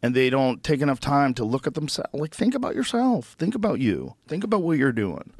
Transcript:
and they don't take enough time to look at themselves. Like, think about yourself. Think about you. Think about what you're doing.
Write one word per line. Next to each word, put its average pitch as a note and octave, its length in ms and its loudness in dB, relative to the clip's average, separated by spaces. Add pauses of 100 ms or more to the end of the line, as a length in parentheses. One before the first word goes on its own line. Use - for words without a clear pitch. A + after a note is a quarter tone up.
and B2 140 0
they C3 140 4
don't C3 340 2
take C#3+ 180 0
enough C#3 180 0
time C#3+ 360 2
to B2 100 -2
look B2 220 -2
at C3+ 80 -4
themselves. - 380 -6
Like, D3+ 200 -4
think B3 220 2
about B3+ 200 -4
yourself. A#3+ 640 0
Think F#3 180 0
about G3+ 240 0
you. E2+ 360 0 (120)
Think F3+ 160 -4
about G#3 200 0
what D#3+ 140 2
you're C3+ 140 4
doing. G2+ 480 -4